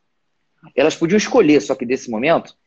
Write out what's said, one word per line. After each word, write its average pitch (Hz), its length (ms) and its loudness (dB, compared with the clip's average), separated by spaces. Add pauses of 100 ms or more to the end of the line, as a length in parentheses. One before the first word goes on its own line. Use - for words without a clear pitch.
(760)
Elas 151 200 0
podiam 170 220 0
escolher, 151 440 2
só - 140 -4
que 131 100 -8
desse 123 240 -6
momento, 123 460 -2 (120)